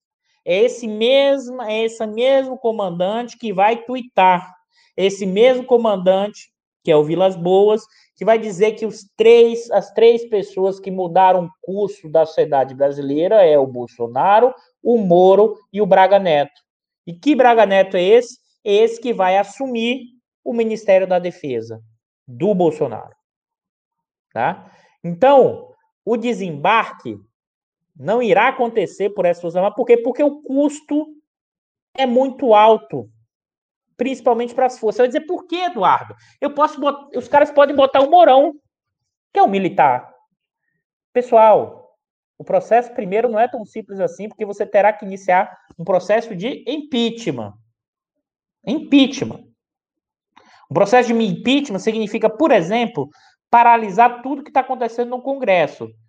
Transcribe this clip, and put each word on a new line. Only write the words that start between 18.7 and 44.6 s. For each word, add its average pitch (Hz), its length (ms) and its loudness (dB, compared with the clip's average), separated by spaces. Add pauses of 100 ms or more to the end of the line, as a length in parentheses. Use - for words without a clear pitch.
esse 226 260 2
que 240 140 -4
vai 185 240 0
assumir 240 680 -4 (360)
o 254 100 -8
Ministério 214 540 0
da 180 120 0
Defesa 120 640 -10 (460)
do 131 260 -2
Bolsonaro. 139 600 -4 (1200)
Tá? 135 380 -6 (320)
Então, 185 640 2 (340)
o 226 140 -4
desembarque 190 960 -4 (800)
não 185 260 -4
irá 220 280 2
acontecer 233 640 -4
por 190 140 -4
essas 175 160 -2
Forças 170 140 -8
Armadas. 202 200 -2
Por 254 100 -4
quê? 240 120 4
Porque 240 260 -4
o 294 180 -2
custo 294 640 -4 (920)
é 269 100 -2
muito 254 480 0
alto, 208 560 2 (880)
principalmente 240 580 -2
para 262 100 0
as 247 140 -4
forças. 208 160 -4
Você 233 80 0
vai 247 60 2
dizer, 302 180 -6
"Por 359 180 -8
quê, 339 120 -10
Eduardo? 180 580 -2 (240)
Eu 285 160 -8
posso 302 240 -2
bot-, 277 360 -6
os 240 120 -10
caras 294 240 2
podem 285 240 2
botar 269 260 2
o 277 80 0
Mourão, 311 440 6 (800)
que 392 80 -2
é 392 40 4
um 339 40 4
militar." 180 640 0 (1000)
Pessoal, 220 840 2 (440)
o 151 40 -20
processo 214 520 -2
primeiro 214 340 -4
não 220 80 -6
é 233 100 2
tão 240 160 -12
simples 208 360 -14
assim, 185 280 -8
porque 220 180 -12
você 202 200 -8